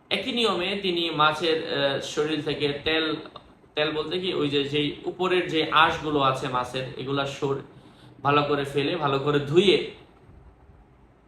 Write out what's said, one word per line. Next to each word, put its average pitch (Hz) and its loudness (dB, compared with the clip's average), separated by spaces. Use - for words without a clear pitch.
একই 202 -2
নিয়মে 196 0
তিনি 170 -2
মাছের, 156 2
আহ, 139 0
শরীর 151 -2
থেকে 143 -2
তেল, 160 0
তেল 151 0
বলতে 156 -4
কি, 180 -2
ওই 147 0
যে, 139 0
যেই 147 -2
উপরের 180 0
যে 156 0
আঁশগুলো 151 4
আছে 135 2
মাছের, 127 -4
এগুলা 139 -4
সর-, 139 -4
ভালো 143 4
করে 147 0
ফেলে, 147 -2
ভালো 139 0
করে 143 2
ধুয়ে 151 4